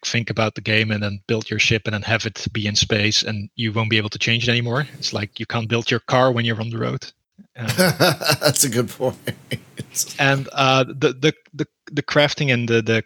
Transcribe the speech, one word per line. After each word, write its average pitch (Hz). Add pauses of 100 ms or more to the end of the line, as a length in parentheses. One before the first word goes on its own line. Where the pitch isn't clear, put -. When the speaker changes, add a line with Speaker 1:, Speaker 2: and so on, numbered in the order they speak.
Speaker 1:
think 117
about 110
the 107
game 107
and 104
then 101
build 110
your 107
ship 110
and 107
then 101
have 110
it -
be 107
in 104
space 107
and 104
you 113
won't 110
be 110
able 104
to -
change 117
it 120
anymore. 120 (120)
It's -
like 104
you 113
can't 113
build 117
your 120
car 131
when 117
you're 113
on 113
the 113
road. 123 (460)
Um, 117
Speaker 2:
<laughs> -
That's 151
a 139
good 113
point. - (1000)
Speaker 1:
and, 135
uh, 131
the, 135
the, 147 (220)
the, 147 (240)
the 143
crafting 147
and 120
the, 117
the 110